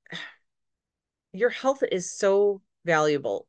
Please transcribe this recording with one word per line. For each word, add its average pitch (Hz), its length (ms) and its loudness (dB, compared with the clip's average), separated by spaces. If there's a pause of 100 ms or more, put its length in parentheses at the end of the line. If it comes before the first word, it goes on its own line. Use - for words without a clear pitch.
(120)
<sighs> - 1200 -20
your 226 180 0
health 269 380 -2
is - 280 -4
so 202 440 2 (240)
valuable. 151 640 0